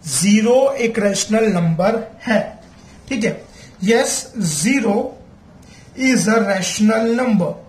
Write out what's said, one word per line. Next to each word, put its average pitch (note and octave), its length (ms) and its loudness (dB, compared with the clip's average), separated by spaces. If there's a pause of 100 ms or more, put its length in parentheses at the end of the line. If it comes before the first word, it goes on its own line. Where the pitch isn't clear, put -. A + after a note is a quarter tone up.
ज़ीरो G#3+ 500 4 (140)
एक A3+ 260 -2
रेशनल G#3 540 0
नंबर F3 500 0 (240)
है। G#3+ 140 0 (680)
ठीक A3+ 160 -4
है, F#3+ 160 -4 (440)
यस, A3+ 420 0 (120)
ज़ीरो G#3 760 -2 (840)
is B3 280 2
a A3 120 4
rational G#3+ 760 0
number। A3+ 320 0 (220)